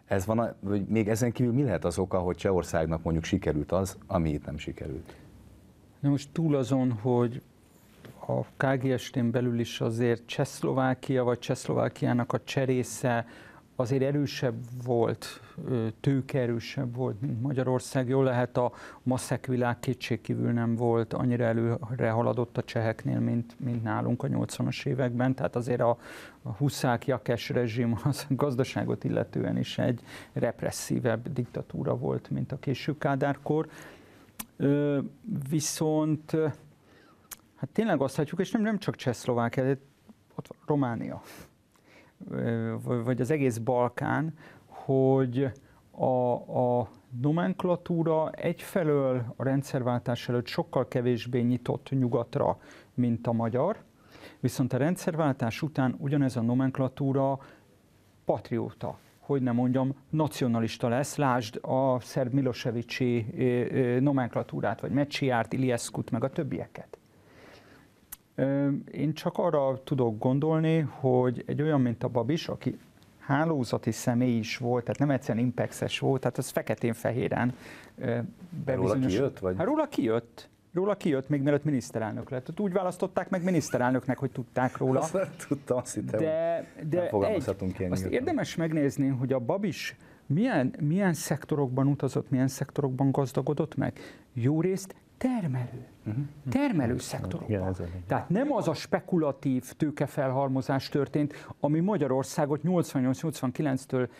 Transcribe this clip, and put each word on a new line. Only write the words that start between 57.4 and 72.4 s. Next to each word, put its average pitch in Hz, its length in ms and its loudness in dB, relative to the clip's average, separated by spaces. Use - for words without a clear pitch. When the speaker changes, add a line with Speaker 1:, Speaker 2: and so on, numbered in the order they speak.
Speaker 2:
patrióta, - 720 -2
hogy 139 220 0
nem 120 140 2
mondjam, 127 400 2
nacionalista 123 800 0
lesz, 117 280 0
lásd 123 460 2
a 131 380 2
szerb 127 340 -2
Milosevicsi, 120 920 0
ö, - 40 0
ö, 123 220 4
nomenklatúrát, 127 840 0
vagy - 100 -4
Mecsiárt, 127 640 0
Ilieszkut, 123 580 -2
meg 117 120 -2
a 135 60 2
többieket. - 680 -6
Ö, 139 320 0
én 151 220 -2
csak - 240 -4
arra 147 460 2
tudok 120 360 2
gondolni, 160 600 2
hogy 127 680 2
egy 131 140 -2
olyan, 147 200 4
mint 120 220 0
a 123 40 0
Babis, 120 400 0